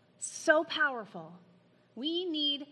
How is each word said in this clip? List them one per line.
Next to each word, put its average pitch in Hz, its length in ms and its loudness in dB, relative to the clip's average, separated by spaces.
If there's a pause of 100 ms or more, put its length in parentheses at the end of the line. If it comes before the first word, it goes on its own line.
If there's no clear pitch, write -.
(200)
so - 460 4
powerful. 233 680 -2 (640)
We 330 300 -4
need 294 460 -2